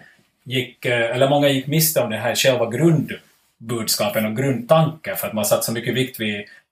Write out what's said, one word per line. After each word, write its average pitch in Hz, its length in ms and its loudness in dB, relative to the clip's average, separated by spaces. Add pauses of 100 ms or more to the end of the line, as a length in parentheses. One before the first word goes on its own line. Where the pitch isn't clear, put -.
(460)
gick, 123 400 -6
eh, 120 300 0
eller 135 140 2
många 143 200 4
gick 135 180 -2
miste 156 340 2
om 107 80 -2
det 107 80 -4
här 110 180 -2
själva 123 340 2
grundbudskapen 113 1600 -2
och 110 120 -4
grundtanken 135 760 2
för - 120 -6
att 101 60 -8
man 107 120 -2
satt - 180 2
så 120 80 -4
mycket 113 240 -4
vikt 127 240 -4
vid 104 260 -6 (260)